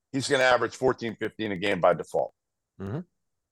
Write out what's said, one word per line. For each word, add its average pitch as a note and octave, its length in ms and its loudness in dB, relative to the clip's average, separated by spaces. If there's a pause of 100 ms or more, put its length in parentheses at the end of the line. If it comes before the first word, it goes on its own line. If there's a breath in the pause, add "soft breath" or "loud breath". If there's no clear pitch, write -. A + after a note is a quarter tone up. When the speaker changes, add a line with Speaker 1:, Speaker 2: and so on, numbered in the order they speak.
(120)
Speaker 1:
he's C3+ 160 -4
gonna C3+ 160 2
average A#2+ 320 2
fourteen, A#2+ 400 -2
fifteen G#2+ 360 -6
a F#2+ 40 -4
game G2 240 -2
by F2 140 6
default. D2+ 400 -4 (440)
Speaker 2:
Mm-hmm. G2 220 -8 (520)